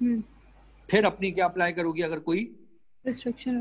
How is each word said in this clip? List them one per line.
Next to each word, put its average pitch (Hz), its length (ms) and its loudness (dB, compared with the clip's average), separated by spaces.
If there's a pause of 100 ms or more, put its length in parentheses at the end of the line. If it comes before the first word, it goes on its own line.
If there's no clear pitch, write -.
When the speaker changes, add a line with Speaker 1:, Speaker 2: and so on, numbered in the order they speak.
Speaker 1:
हम्म। 233 220 2 (640)
Speaker 2:
फिर 208 160 6
अपनी 190 260 0
क्या 180 140 0
apply 175 280 2
करोगी 165 300 -2
अगर 160 160 -2
कोई 170 240 0 (640)
Speaker 1:
restriction 247 540 -4